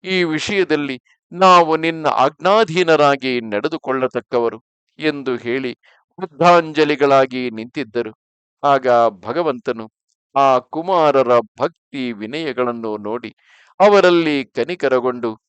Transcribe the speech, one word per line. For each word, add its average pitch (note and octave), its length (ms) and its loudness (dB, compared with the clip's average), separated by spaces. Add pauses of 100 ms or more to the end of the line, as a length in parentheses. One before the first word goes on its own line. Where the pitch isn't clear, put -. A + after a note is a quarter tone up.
ಈ F#3 200 -2
ವಿಷಯದಲ್ಲಿ D#3 760 -2 (320)
ನಾವು F3 460 4
ನಿನ್ನ D#3+ 300 -4
ಆಜ್ಞಾಧೀನರಾಗಿ D3+ 1300 0
ನಡೆದುಕೊಳ್ಳತಕ್ಕವರು A#2+ 1200 -4 (380)
ಎಂದು C#3+ 360 -4
ಹೇಳಿ A#2+ 420 -6 (440)
ಬದ್ಧಾಂಜಲಿಗಳಾಗಿ D3 1300 2
ನಿಂತಿದ್ದರು. A2+ 640 -8 (500)
ಆಗ C#3 240 2 (220)
ಭಗವಂತನು A2+ 800 -6 (460)
ಆ C3+ 240 4
ಕುಮಾರರ C#3+ 800 2
ಭಕ್ತಿ B2+ 720 -8
ವಿನಯಗಳನ್ನು A#2 880 -6
ನೋಡಿ G#2+ 380 -10 (440)
ಅವರಲ್ಲಿ F3 680 4
ಕನಿಕರಗೊಂಡು B2 920 -4 (120)